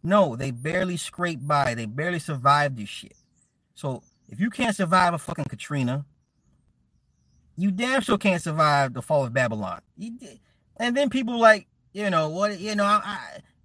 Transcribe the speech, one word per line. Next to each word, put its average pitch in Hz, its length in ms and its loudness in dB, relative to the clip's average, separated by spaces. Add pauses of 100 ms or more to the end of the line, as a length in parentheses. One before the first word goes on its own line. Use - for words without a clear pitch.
No, 175 340 4
they 135 140 -4
barely 175 460 -4
scraped 170 500 -6
by. 143 280 2
They 113 120 -6
barely 156 320 -4
survived 143 580 2
this 104 120 -10
shit. - 280 -16 (580)
So 131 280 -8 (260)
if 107 100 -16
you 214 120 0
can't 226 260 -2
survive 180 380 2
a 160 40 -4
fucking 139 280 -6
Katrina, 135 580 -4 (1500)
you 190 140 2
damn 247 300 0
sure 214 160 0
can't 185 260 0
survive 147 520 2
the 120 80 -6
fall 143 220 2
of 117 80 -6
Babylon. 107 480 -2 (160)
You 214 160 -12
d-, 247 280 -18 (360)
and 240 200 -2
then 277 140 2
people 240 280 -2
like, 220 280 6 (260)
you 208 180 -4
know, 160 180 2
what, 196 320 -2
you 214 140 -6
know, 202 100 2
I, 208 200 4
I, 202 340 -10 (260)